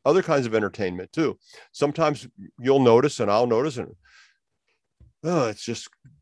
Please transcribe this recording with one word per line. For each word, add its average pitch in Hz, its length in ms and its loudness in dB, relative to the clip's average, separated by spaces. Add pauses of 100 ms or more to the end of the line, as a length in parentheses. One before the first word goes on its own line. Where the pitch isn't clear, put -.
other 170 180 2
kinds 143 240 -2
of 110 80 -4
entertainment 92 580 -4
too. 151 260 -4 (340)
Sometimes 147 560 -2 (300)
you'll 135 220 2
notice, 127 400 4
and 101 100 0
I'll 113 160 2
notice, 123 320 -2
and, - 160 -10 (1300)
oh, 156 240 0
it's 104 160 -10
just - 240 -8 (320)